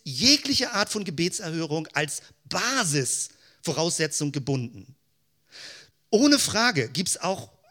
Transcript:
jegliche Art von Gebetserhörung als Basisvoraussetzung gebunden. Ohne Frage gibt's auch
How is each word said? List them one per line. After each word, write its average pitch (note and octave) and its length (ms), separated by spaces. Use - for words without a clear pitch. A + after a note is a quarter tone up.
jegliche B3 720
Art G#3 160
von G#3 140
Gebetserhörung E3 920
als D3+ 280
Basisvoraussetzung D#3+ 1900
gebunden. B2+ 640
Ohne C#4+ 280
Frage G3+ 520
gibt's C#3+ 280
auch F#3 320